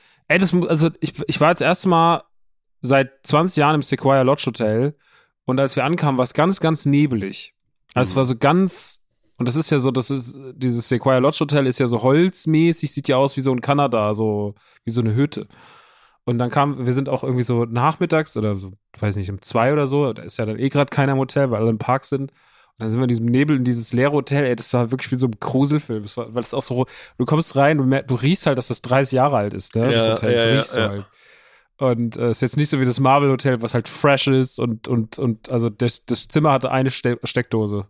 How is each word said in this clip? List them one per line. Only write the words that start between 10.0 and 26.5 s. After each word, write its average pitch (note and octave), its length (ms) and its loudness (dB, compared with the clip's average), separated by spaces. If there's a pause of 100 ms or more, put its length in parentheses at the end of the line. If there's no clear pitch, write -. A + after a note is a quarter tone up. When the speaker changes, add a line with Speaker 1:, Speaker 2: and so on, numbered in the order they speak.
Speaker 1:
ist, C3 280 -8 (160)
dieses A#2+ 340 -2
Sequoia C3 300 2
Lodge C3 220 2
Hotel D3 260 2
ist B2 120 0
ja C3 80 2
so A#2 160 0
holzmäßig, D#3+ 880 2
sieht - 160 -6
ja C3+ 80 2
aus C3+ 200 0
wie C#3 60 -4
so C3 100 2
in B2 80 -2
Kanada, A#2+ 540 0
so G#2 400 -2 (300)
wie A#2+ 60 -6
so A#2 100 -2
eine A2+ 140 0
Hütte. C3 320 -2 (800)
Und A#2+ 140 -2
dann B2 120 -2
kam, C#3 360 0
wir B2+ 60 2
sind C3+ 160 -2
auch C3 140 -4
irgendwie B2+ 220 -2
so A#2+ 200 0
nachmittags D3+ 720 -2
oder G#2+ 200 -2
so, F#2+ 160 -12 (260)
weiß G#2 180 -2
nicht, G2 140 -6
um G2 120 -10
zwei B2 300 2
oder D3 140 0
so, C#3+ 260 0
da A2 100 -16
ist F2 160 -12
ja A#2 60 -2
dann A2 140 -4
eh C3 100 0
grad C#3+ 220 0
keiner C#3 220 0
im C3+ 60 0
Hotel, C3+ 320 0
weil G#2+ 100 -2
alle A2+ 100 2
im A2+ 80 0
Park B2+ 260 -2
sind. C3+ 280 -6
Und - 500 -20
dann A2 80 -4
sind A2+ 100 0
wir C3 40 2
in B2+ 40 2
diesem A#2 180 0
Nebel, C#3 300 2
in B2+ 80 0
dieses A#2+ 280 -2
leere B2+ 200 2
Hotel, C#3+ 320 0
ey, B2 120 0
das - 180 -6
war A#2+ 160 0
wirklich C3 220 -6
wie B2+ 40 0
so B2+ 120 0
ein A2 120 -6
Gruselfilm. C3+ 640 -2
Das G#2 160 -16
war, A2+ 160 -10
weil A#2+ 80 -2
es - 100 -16